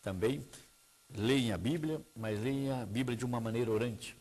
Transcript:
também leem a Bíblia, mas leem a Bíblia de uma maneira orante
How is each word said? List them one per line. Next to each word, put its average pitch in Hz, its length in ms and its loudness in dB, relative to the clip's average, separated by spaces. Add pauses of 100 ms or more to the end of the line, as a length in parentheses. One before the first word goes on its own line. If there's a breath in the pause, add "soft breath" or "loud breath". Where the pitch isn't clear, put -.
também 110 440 0 (680)
leem 117 360 4
a 90 60 0
Bíblia, 151 420 0 (160)
mas 110 240 -2
leem 139 320 0
a 127 120 -2
Bíblia 120 320 0
de 120 80 -4
uma 123 160 0
maneira 113 300 0
orante 110 500 0